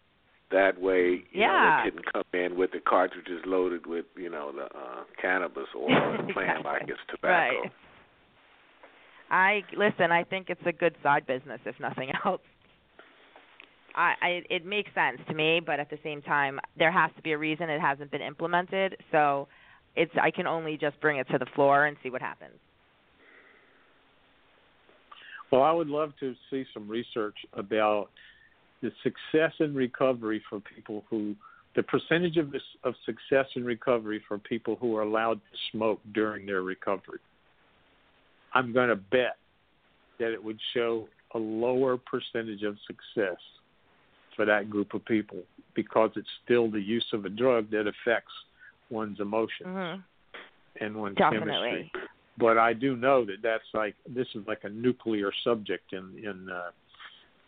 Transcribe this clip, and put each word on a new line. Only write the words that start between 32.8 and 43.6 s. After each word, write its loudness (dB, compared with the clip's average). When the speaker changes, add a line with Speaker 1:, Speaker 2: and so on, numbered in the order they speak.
Speaker 3:
of -2
success 0
in -6
recovery 0
for -6
people -4
who -2
are 0
allowed 2
to -12
smoke 0
during -2
their -2
recovery. -6
I'm 2
gonna 4
bet 0
that -2
it -8
would -8
show -2
a -4
lower 2
percentage -6
of -2
success -4